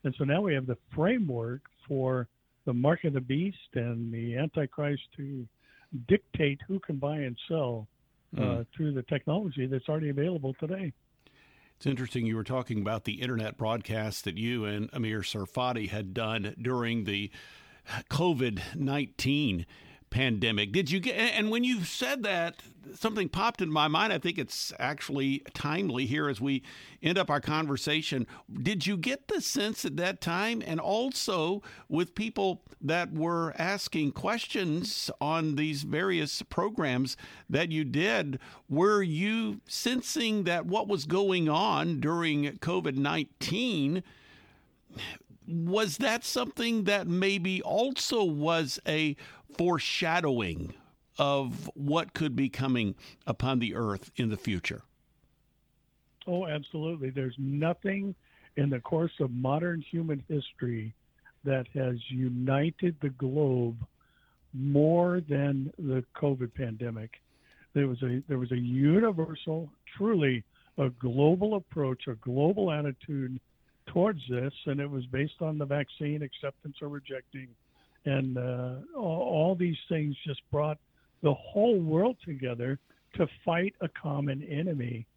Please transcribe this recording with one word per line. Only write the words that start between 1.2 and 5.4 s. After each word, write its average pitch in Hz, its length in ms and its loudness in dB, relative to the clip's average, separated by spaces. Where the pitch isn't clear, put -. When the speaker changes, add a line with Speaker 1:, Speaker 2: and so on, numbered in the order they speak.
Speaker 1:
for 131 400 0
the 131 80 0
mark 143 300 4
of 151 100 2
the 131 80 2
beast 147 360 -2
and 117 400 -2
the 117 240 -4
Antichrist 147 640 -2
to 139 300 -8